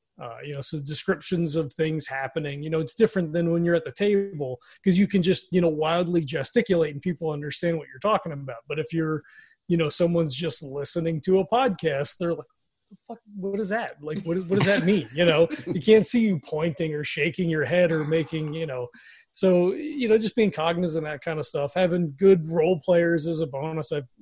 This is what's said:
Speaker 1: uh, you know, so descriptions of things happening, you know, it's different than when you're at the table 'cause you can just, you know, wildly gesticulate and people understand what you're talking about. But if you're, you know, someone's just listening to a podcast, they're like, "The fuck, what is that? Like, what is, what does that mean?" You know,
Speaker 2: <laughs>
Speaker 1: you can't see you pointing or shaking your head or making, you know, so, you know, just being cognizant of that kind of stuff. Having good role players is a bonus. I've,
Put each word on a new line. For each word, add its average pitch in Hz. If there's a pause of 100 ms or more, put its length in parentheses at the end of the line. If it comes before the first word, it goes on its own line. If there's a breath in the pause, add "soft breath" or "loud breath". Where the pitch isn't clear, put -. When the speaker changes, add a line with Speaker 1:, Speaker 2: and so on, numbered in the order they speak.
(220)
Speaker 1:
uh, 117
you 143
know, 139
so 151
descriptions 156
of 160
things 156
happening, 143
you 156
know, 160
it's 151
different 190
than 170
when 170
you're 170
at 165
the 135
table 196 (240 soft breath)
'cause 180
you 196
can 190
just, 175
you 180
know, 170
wildly 165
gesticulate 156
and 139
people 165
understand 151
what 156
you're -
talking 196
about. 131 (100)
But 147
if 156
you're, 156 (460 soft breath)
you 175
know, 160
someone's 170
just 160
listening 147
to 185
a 185
podcast, 170
they're 170
like, 151 (460)
"The 202 (100)
fuck, 226 (160)
what 196
is 196
that? 190
Like, 151
what 165
is, 190
what 185
does -
that 196
mean?" 185
You 175
know, 165
Speaker 2:
<laughs> -
Speaker 1:
you 180
can't 214
see 240
you 196
pointing 156
or 151
shaking 165
your 156
head 170
or 156
making, 156
you 160
know, 127 (460 loud breath)
so, 180
you 294
know, 220
just 220
being 214
cognizant 165
of 151
that 147
kind 160
of 147
stuff. 143
Having 175
good 190
role 165
players 170
is 160
a 165
bonus. 151
I've, 147 (140)